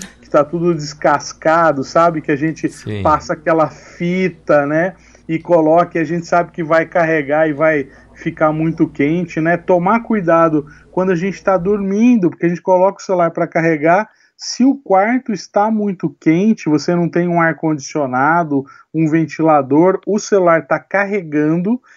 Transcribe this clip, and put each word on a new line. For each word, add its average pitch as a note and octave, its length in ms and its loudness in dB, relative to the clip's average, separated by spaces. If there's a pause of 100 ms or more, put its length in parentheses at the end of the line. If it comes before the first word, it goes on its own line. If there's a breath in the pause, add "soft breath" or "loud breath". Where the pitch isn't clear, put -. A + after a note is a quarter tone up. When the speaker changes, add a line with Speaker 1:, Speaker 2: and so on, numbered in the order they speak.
(220 loud breath)
Speaker 1:
que - 80 -20
tá D3+ 120 4
tudo E3+ 320 -2
descascado, D3+ 1120 -2
sabe? E3 380 0
Que D#3+ 100 -4
a D3 40 0
gente D3+ 340 -4
Speaker 2:
Sim. G#2 320 -10
Speaker 1:
passa D3+ 320 0
aquela E3 340 0
fita, F3 960 -2
né? D#3+ 300 -2 (340 soft breath)
E D#3+ 100 -4
coloca, E3 580 2
e E3+ 40 0
a D#3+ 40 -2
gente E3+ 220 -6
sabe F3 240 0
que - 140 -10
vai D#3+ 200 0
carregar D#3+ 640 0
e D3+ 40 -2
vai D3 340 0 (300 loud breath)
ficar D#3+ 360 -2
muito D#3+ 360 -2
quente, E3 520 -2
né? E3 160 2
Tomar F3+ 440 0
cuidado E3 680 0 (240 loud breath)
quando F#3 220 -2
a - 20 0
gente F3+ 260 -4
tá F#3+ 160 2
dormindo, G3+ 760 0
porque E3+ 160 -4
a - 20 0
gente E3+ 120 -4
coloca F#3+ 400 2
o - 20 -20
celular F3 280 0
pra E3 160 -4
carregar. E3 640 0 (280 soft breath)
Se - 280 -4
o C4+ 100 4
quarto A3+ 580 0
está G#3 380 -2
muito G3+ 400 -4 (100)
quente, F#3+ 480 0
você D3+ 280 0
não F3 120 0
tem F3 200 -2
um E3+ 120 0
ar-condicionado, D3 1200 -2 (280 loud breath)
um D#3+ 160 0
ventilador, D#3 960 2
o G3+ 140 -2
celular E3+ 480 0
tá D#3 140 -2
carregando F3+ 1000 -2 (160 soft breath)